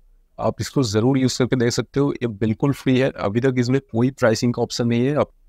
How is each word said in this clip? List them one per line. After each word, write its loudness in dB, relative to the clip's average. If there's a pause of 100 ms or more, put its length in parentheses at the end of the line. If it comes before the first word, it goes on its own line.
(400)
आप -4
इसको -2
ज़रूर 2
यूज़ 0
करके 0
देख 2
सकते -4
हो। 0
ये -4
बिल्कुल -2
फ्री 0
है, 2
अभी -2
तक 2
इसमें 2
कोई 0
प्राइसिंग 0
का -4
ऑप्शन -2
नहीं 0
है। -2
आप, 0 (180)